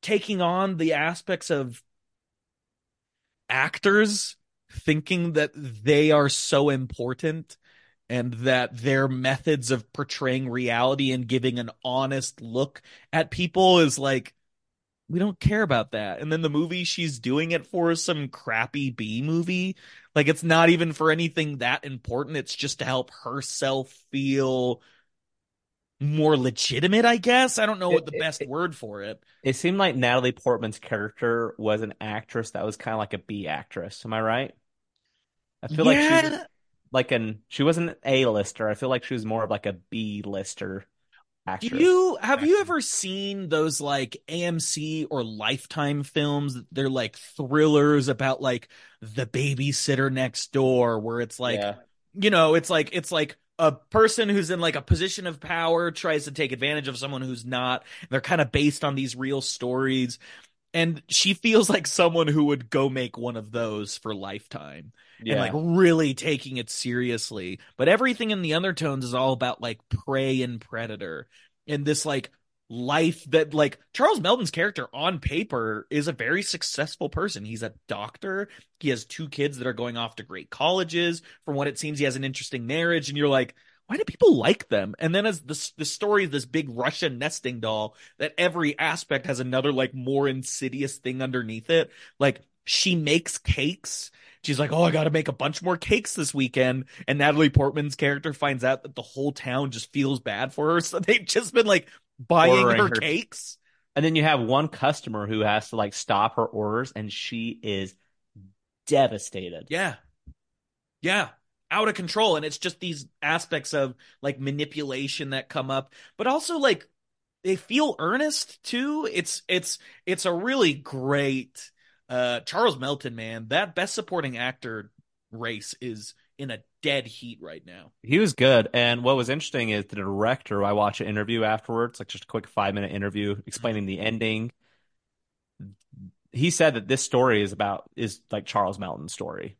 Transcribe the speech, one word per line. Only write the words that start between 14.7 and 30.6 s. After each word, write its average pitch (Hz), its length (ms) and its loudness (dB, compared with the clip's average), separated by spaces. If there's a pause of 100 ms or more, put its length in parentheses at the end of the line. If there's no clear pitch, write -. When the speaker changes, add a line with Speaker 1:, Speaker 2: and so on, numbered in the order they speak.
Speaker 1:
we 165 100 -2
don't 196 220 -2
care 214 220 4
about 131 300 0
that. 104 280 -6
And 151 100 -4
then 160 120 0
the 160 80 2
movie 165 340 0
she's 160 340 -4
doing 139 340 0
it 165 140 -2
for 170 240 0
is 165 140 0
some 151 240 -2
crappy 123 640 -4
B 110 320 -6
movie. 180 540 -2 (380)
Like, 147 140 4
it's 156 140 2
not 165 260 6
even 170 240 4
for 156 180 2
anything 156 480 -2
that 123 260 -2
important. 135 520 -6
It's - 180 -6
just - 260 -6
to 123 40 -4
help 127 260 -2 (120)
herself 135 680 -4 (200)
feel 131 720 0 (1160)
more 151 380 4
legitimate, 147 680 2
I 240 100 6
guess. 240 420 4
I 220 60 2
don't 214 140 -2
know 180 140 0
Speaker 2:
It, - 20 4
Speaker 1:
what 156 120 4
the 156 100 -8
Speaker 2:
it, 151 40 -4
Speaker 1:
best 156 220 -4
Speaker 2:
it, 131 60 -8
Speaker 1:
word 156 280 -4
for 104 260 -12
it. 104 200 -10 (200)
Speaker 2:
it 131 140 0
seemed 180 220 0
like 185 180 2
Natalie 127 360 4
Portman's 113 460 -2